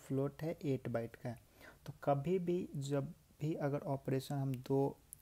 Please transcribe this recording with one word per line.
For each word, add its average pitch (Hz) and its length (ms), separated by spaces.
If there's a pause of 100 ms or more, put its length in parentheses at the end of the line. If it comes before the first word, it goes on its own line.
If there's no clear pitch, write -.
float 139 340
है 160 220
eight 131 240
byte 117 280
का - 120
है। 117 100 (480)
तो 143 60 (120)
कभी 143 340
भी 175 300 (200)
जब 143 240 (280)
भी 156 140
अगर 143 340
operation 135 460
हम 135 200 (140)
दो 139 280 (260)